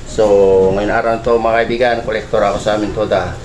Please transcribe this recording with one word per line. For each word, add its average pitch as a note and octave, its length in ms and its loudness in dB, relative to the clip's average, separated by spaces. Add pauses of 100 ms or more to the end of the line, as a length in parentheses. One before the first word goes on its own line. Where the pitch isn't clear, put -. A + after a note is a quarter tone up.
So, - 200 -2 (520)
ngayon G2+ 160 -2
araw A2+ 240 0
na A2+ 80 -8
to A#2 160 2
mga A2+ 240 0
kaibigan, A#2 400 0
kolektor A2 400 -2
ako G2+ 160 -2
sa G#2+ 160 -2
Mintoda G2 680 -2